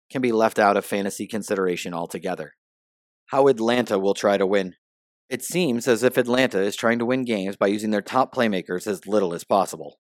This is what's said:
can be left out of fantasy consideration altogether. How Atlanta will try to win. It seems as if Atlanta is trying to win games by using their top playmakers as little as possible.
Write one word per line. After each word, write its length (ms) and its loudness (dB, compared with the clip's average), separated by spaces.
can 120 -6
be 100 0
left 260 2
out 200 4
of 80 -2
fantasy 400 -4
consideration 680 -4
altogether. 640 -8
How 220 4
Atlanta 500 2
will 160 0
try 240 2
to 80 2
win. 300 0
It 140 -8
seems 440 -2
as 160 2
if 140 4
Atlanta 460 2
is 120 -2
trying 260 0
to 40 -4
win 220 -2
games 300 -4
by 100 0
using 240 -2
their 100 0
top 340 -2
playmakers 520 -2
as 200 -6
little 280 2
as 100 -10
possible. 540 -2